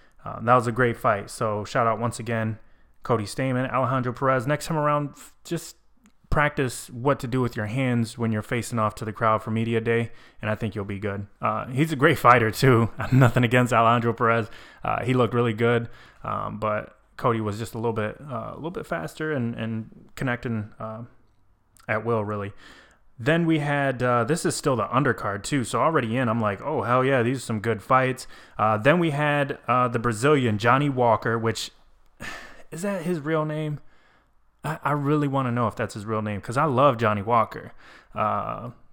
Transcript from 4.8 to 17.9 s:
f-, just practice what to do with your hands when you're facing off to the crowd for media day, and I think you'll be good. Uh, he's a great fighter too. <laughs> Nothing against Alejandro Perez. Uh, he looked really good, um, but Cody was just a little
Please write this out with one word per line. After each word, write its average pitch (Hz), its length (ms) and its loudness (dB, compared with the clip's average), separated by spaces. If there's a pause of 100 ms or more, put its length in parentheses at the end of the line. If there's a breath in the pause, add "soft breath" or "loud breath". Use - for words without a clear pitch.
f-, - 180 -20 (120)
just - 320 -8 (520)
practice 147 600 0
what 127 320 0
to 135 60 -6
do 123 120 -2
with 120 160 -2
your 107 120 -4
hands 120 500 0
when 113 160 0
you're 107 80 0
facing 120 360 -4
off 107 180 0
to 113 100 -10
the 107 80 -6
crowd 110 280 2
for 110 100 -6
media 113 280 0
day, 117 320 0 (300 soft breath)
and 107 100 -2
I 107 40 -2
think 104 200 -4
you'll 104 80 -4
be 101 160 -8
good. 101 280 -6 (140)
Uh, 110 260 -2
he's 147 260 0
a - 20 -2
great 139 220 4
fighter 120 340 6
too. 117 380 4 (120)
<laughs> - 120 -6
Nothing 127 320 6
against 123 260 4
Alejandro 117 400 4
Perez. 113 380 0 (340 loud breath)
Uh, - 200 -2
he 123 100 2
looked 120 200 2
really 120 200 2
good, 117 340 2 (380 loud breath)
um, 104 340 -6
but 107 380 -4 (180)
Cody 117 240 0
was 104 180 -4
just 113 160 -8
a - 40 -8
little 113 160 -2